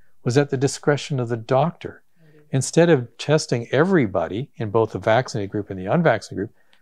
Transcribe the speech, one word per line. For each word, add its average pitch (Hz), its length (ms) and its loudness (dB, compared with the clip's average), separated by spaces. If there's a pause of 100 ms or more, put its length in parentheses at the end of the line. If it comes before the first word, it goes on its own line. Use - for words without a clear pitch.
(240)
was 123 140 0
at 143 140 2
the 143 60 -2
discretion 139 600 -2
of 120 80 -4
the 117 100 -4
doctor. 135 680 -2 (480)
Instead 160 380 2
of 127 280 2
testing 143 540 -2
everybody 117 840 0
in 110 120 -4
both 113 220 0
the - 80 -8
vaccinated 110 500 0
group 101 220 -6
and 95 80 -10
the 92 120 -6
unvaccinated 143 460 0
group, 98 180 -6 (260)